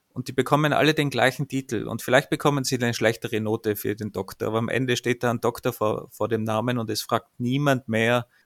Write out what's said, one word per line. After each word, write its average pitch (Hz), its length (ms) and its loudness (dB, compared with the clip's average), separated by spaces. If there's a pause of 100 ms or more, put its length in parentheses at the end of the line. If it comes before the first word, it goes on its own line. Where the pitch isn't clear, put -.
und - 180 -10
die 123 60 -10
bekommen 143 400 2
alle 147 200 4
den 147 160 0
gleichen 127 380 2
Titel 117 400 -4
und 110 140 -6
vielleicht 127 280 2
bekommen 143 340 0
sie 123 180 -2
eine 120 120 0
schlechtere 113 460 0
Note 107 360 0
für 107 200 -4
den 107 160 -8
Doktor, - 360 -6
aber 110 100 0
am 117 120 0
Ende 123 280 0
steht 123 240 -2
da 123 80 2
ein 117 100 -2
Doktor 120 320 -2
vor, - 380 -2
vor - 180 -4
dem 110 160 -2
Namen 113 360 -2
und 113 100 -6
es 107 120 -4
fragt - 380 -4
niemand 131 480 0
mehr, 113 400 0 (180)